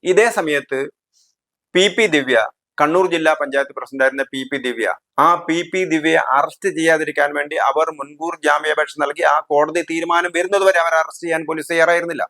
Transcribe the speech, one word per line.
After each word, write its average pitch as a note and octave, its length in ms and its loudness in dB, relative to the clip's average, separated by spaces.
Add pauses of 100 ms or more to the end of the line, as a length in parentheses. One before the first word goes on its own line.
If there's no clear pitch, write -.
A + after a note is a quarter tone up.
(120)
ഇതേ G#3 140 6 (120)
സമയത്ത് C#3+ 420 -2 (920)
പി F3+ 100 6 (120)
പി A3+ 80 4 (100)
ദിവ്യ, C3 240 4 (420)
കണ്ണൂർ E3 340 4
ജില്ലാ D#3 260 2
പഞ്ചായത്ത് C#3 360 -2
പ്രസിഡന്റായിരുന്ന C3+ 560 -2
പി C3+ 80 -6 (100)
പി C#3+ 160 -4
ദിവ്യ, A2+ 220 -2 (380)
ആ - 20 6 (180)
പി E3 120 -2 (120)
പി F#3+ 100 -4 (120)
ദിവ്യയെ D#3+ 280 2 (180)
അറസ്റ്റ് D#3 380 -4
ചെയ്യാതിരിക്കാൻ D#3 640 0
വേണ്ടി D3 180 -6 (120)
അവർ D3+ 180 0 (120)
മുൻകൂർ D3 360 -10 (120)
ജാമ്യാപേക്ഷ D3 480 0 (100)
നൽകി. D3 200 -4 (100)
ആ - 20 2 (160)
കോടതി D#3 300 0 (100)
തീരുമാനം E3+ 440 -2
വരുന്നത് F#3+ 320 2
വരെ F3+ 160 4
അവരെ E3 200 2
അറസ്റ്റ് - 220 -12
ചെയ്യാൻ D#3+ 220 -2
പോലീസ് D#3+ 240 -8
തയ്യാറായിരുന്നില്ല. E3+ 580 0